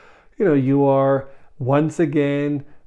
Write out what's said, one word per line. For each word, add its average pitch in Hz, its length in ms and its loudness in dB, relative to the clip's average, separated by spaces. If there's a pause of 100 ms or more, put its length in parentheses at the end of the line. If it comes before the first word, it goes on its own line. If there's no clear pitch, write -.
(380)
you 214 80 -2
know, 165 80 2
you 139 320 2
are 135 420 2 (320)
once 147 400 -2
again, 143 640 -2 (240)